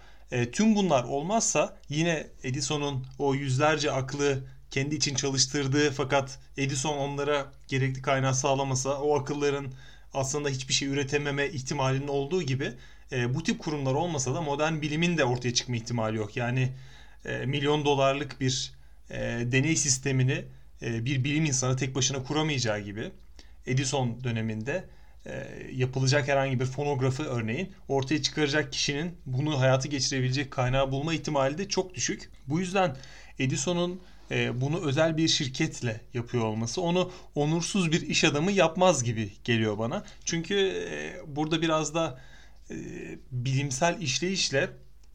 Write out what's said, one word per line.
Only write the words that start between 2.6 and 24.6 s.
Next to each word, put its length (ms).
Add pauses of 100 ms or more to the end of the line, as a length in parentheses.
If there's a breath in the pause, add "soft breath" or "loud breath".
o 160
yüzlerce 580
aklı 520 (260 loud breath)
kendi 240
için 200
çalıştırdığı 760
fakat 480 (180 soft breath)
Edison 400
onlara 560 (160)
gerekli 340
kaynağı 320
sağlamasa 680
o 180
akılların 480 (480 loud breath)
aslında 340
hiçbir 260
şey 140
üretememe 600
ihtimalinin 600
olduğu 340
gibi, 300 (400 loud breath)
e, 220
bu 80
tip 160
kurumlar 360
olmasa 400
da 60
modern 420
bilimin 360
de 60
ortaya 300
çıkma 220
ihtimali 400
yok. 200
Yani, 360 (520 loud breath)
e, 220
milyon 380
dolarlık 560
bir, 320 (380 soft breath)
e, 80 (340)
deney 240
sistemini, 680 (380 loud breath)
e, 220
bir 200
bilim 200
insanı 320
tek 180
başına 280
kuramayacağı 580
gibi 300 (560 soft breath)
Edison 580
döneminde, 600 (420 soft breath)